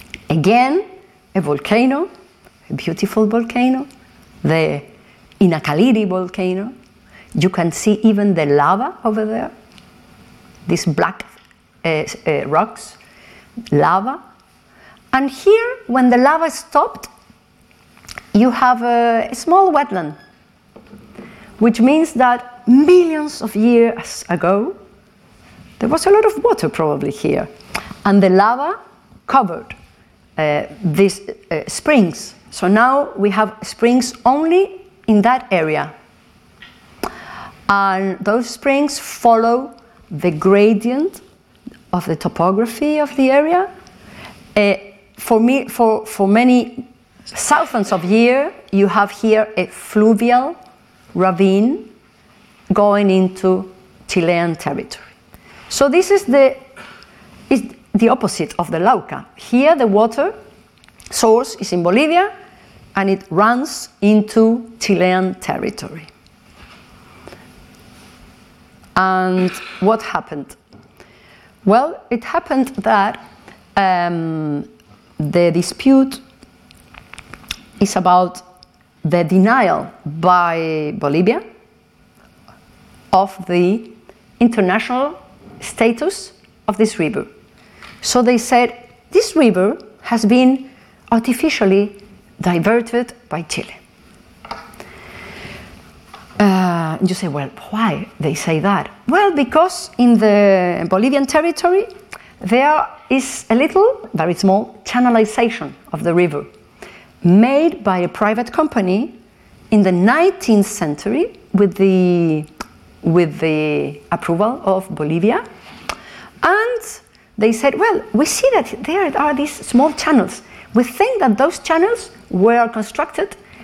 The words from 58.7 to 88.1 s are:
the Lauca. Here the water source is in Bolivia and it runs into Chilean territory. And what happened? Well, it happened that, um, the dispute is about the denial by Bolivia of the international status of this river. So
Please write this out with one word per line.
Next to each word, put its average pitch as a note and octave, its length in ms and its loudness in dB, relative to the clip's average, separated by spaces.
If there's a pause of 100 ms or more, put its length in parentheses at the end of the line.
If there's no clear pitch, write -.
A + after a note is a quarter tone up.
the E3 60 -2
Lauca. F3 480 -2 (100)
Here C#4+ 400 2
the B3 120 2
water A3+ 460 0 (760)
source A#3 460 0
is - 180 -8
in F3 100 -2
Bolivia D#4+ 540 2 (560)
and G3 160 -2
it F#3+ 200 -2
runs A#3 580 -2 (140)
into A3 680 2 (120)
Chilean F#3 540 0
territory. - 720 -8 (3000)
And F#3 520 0 (300)
what A3 220 2
happened? - 560 -10 (1080)
Well, B3+ 460 0
it A#3 160 -6
happened C4+ 420 -2 (160)
that, G#3+ 420 -2 (520)
um, E3 920 -2 (500)
the E3 340 0
dispute C4+ 680 0 (1600)
is - 160 0
about F3+ 460 2 (640)
the E3+ 180 0
denial F#3+ 640 2 (160)
by E3 920 0
Bolivia F3 440 0 (1700)
of G3 200 2 (120)
the F3 440 0 (520)
international A#3 760 0 (440)
status A#3+ 720 -4 (340)
of G3 80 -2
this G#3+ 240 0
river. - 260 -4 (760)
So - 200 0